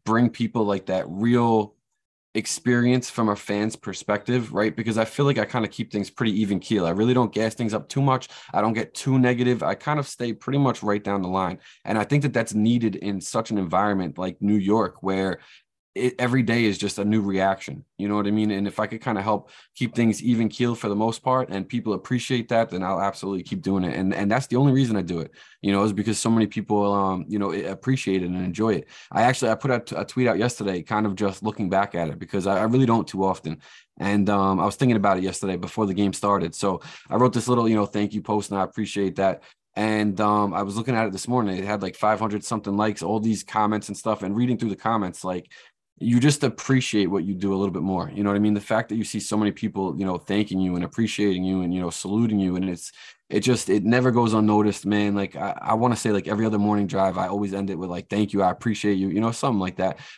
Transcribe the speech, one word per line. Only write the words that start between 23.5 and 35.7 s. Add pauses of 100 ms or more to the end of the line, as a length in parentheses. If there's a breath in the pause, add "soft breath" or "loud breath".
doing
it.
And,
and
that's
the
only
reason
I
do
it, (300 loud breath)
you
know,
is
because
so
many
people,
um,
you
know,
appreciate
it
and
enjoy
it. (220 loud breath)
I
actually,
I
put
a,
a
tweet
out
yesterday,
kind
of
just
looking
back
at
it
because
I,
I
really
don't
too
often. (360 loud breath)
And,
um,
I
was
thinking
about
it
yesterday
before